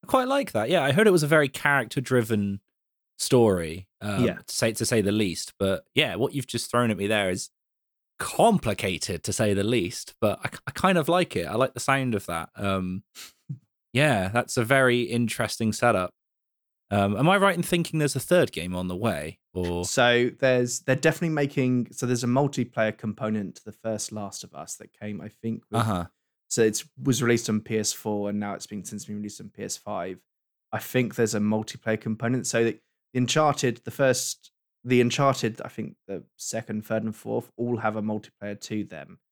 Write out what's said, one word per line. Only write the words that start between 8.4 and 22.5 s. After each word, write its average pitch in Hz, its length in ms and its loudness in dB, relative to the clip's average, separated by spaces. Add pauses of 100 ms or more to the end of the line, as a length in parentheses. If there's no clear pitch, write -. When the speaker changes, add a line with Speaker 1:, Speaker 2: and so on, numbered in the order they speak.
Speaker 1:
to 107 80 -4
say 104 220 2
the 98 100 0
least. 107 560 -2
But 104 240 0
I - 40 -4
k-, - 180 -10
I - 40 -8
kind 185 280 2
of 151 100 0
like 175 280 2
it. 82 100 -2
I 82 80 -8
like 127 200 0
the 123 60 -10
sound 131 340 0
of 101 120 -4
that. 82 280 -6
Um, 95 480 -2 (880)
yeah, 120 360 2
that's 120 280 -2
a 120 80 2
very 123 380 4
interesting 113 720 -2
setup. 104 420 2 (800)
Um, 101 240 2
am 139 120 4
I 196 80 6
right 196 200 4
in 175 60 -2
thinking 170 360 -2
there's 147 180 0
a 131 40 -2
third 175 320 2
game 90 220 -6
on 90 140 -2
the 90 80 -4
way? 85 420 -4 (160)
Or 87 300 -2
Speaker 2:
So 120 540 2
there's, 123 420 2
they're 131 160 0
definitely 160 380 0
making, 127 580 0
so - 140 -8
there's 123 180 0
a 123 40 0
multiplayer 123 680 0